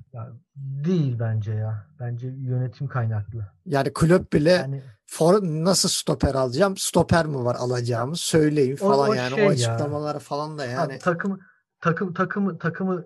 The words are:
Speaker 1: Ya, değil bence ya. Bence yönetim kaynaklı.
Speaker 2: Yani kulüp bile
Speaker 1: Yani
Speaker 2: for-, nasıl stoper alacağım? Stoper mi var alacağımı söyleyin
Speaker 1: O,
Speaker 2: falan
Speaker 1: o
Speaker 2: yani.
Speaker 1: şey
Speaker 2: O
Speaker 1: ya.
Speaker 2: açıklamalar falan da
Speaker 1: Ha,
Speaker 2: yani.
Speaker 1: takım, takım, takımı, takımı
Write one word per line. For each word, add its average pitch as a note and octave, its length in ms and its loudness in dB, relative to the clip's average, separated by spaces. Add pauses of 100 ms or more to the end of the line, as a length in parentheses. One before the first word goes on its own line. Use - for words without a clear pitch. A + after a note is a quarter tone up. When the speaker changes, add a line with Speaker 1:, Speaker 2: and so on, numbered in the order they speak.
(140)
Speaker 1:
Ya, A#2 200 -12 (220)
değil C#3 640 -2
bence A2 340 -2
ya. G#2+ 340 -4 (120)
Bence A#2+ 280 -8
yönetim B2+ 600 -6
kaynaklı. A2 640 -4 (140)
Speaker 2:
Yani C#3 280 0
kulüp E3+ 400 2
bile E3 180 4
Speaker 1:
Yani C#3 300 0 (240)
Speaker 2:
for-, E3 580 2
nasıl F3+ 260 2
stoper C#3 460 0
alacağım? C3+ 420 0
Stoper E3+ 480 2
mi C#3 180 -4
var A#2+ 120 0
alacağımı B2 600 -2
söyleyin D3+ 580 2
Speaker 1:
O, C#3+ 40 -6
Speaker 2:
falan G3 320 4
Speaker 1:
o - 40 2
Speaker 2:
yani. - 220 -2
Speaker 1:
şey G#3+ 80 4
Speaker 2:
O - 20 6
Speaker 1:
ya. G3 60 6
Speaker 2:
açıklamalar D3 680 -2
falan D3+ 380 -8
da C#3+ 60 -6
Speaker 1:
Ha, - 20 -4
Speaker 2:
yani. C3 340 -4
Speaker 1:
takım, F#3 400 -2 (420)
takım, E3+ 320 -2
takımı, F#3 440 -2
takımı F3 480 -4